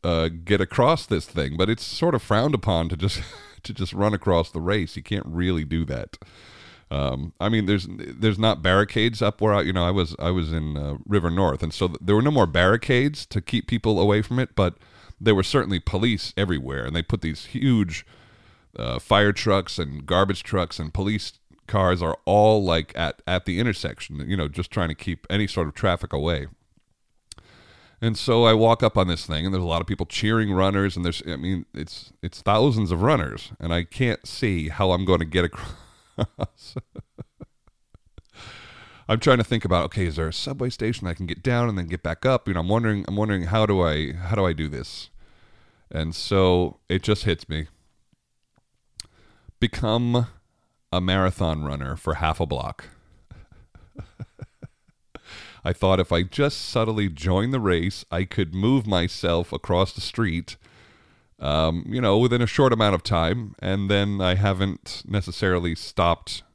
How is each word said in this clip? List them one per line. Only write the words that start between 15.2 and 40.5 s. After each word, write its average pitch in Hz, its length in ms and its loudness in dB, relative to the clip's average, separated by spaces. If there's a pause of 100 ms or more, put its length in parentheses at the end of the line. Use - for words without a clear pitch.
were 95 80 2
certainly 98 380 0
police 104 560 -2
everywhere, 69 480 -2
and 73 100 -6
they 85 60 0
put 92 200 -4
these 80 260 -6
huge, 107 580 0 (720)
uh, 60 200 -4
fire 101 340 4
trucks 98 440 0
and 71 280 -8
garbage 95 380 2
trucks 90 360 -4
and 80 140 -8
police 101 460 -4 (280)
cars 92 340 2
are 82 220 -2
all, 104 400 6
like, 82 320 0
at, 78 320 -4
at 90 160 -2
the 92 160 -2
intersection, 85 680 -4
you 95 80 0
know, 76 100 -2
just 71 240 -6
trying 87 160 0
to 78 80 -4
keep - 340 -8
any 101 160 0
sort 85 220 -2
of 71 60 -8
traffic 87 400 -2
away. 73 340 -2 (1500)
And 113 180 -2
so 117 280 4
I 110 80 8
walk 113 280 4
up 113 160 2
on 92 100 2
this 85 180 -4
thing, 78 180 -4
and 95 100 -2
there's 92 100 -2
a 87 40 -2
lot 82 140 0
of 82 60 -6
people 92 180 -4
cheering 107 480 0
runners, 98 420 2
and 87 80 -4
there's, 85 240 -4
I 85 80 -6
mean, 85 380 -4
it's, - 400 -12 (100)
it's - 180 -10
thousands 107 500 4
of 87 100 0
runners, 95 580 0
and 82 140 -2
I 87 100 0
can't - 420 -2
see 87 440 -2
how 92 220 0
I'm 90 120 2
gonna 90 220 4
get 87 180 2
across. - 320 -6 (420)
<laughs> - 580 -6 (2250)
I'm 113 120 2
trying 127 180 6
to 117 60 4
think 113 220 -2
about, 87 200 2
okay, 95 200 -2
is 78 100 -4
there 80 120 -2
a 80 60 -6
subway 135 360 -6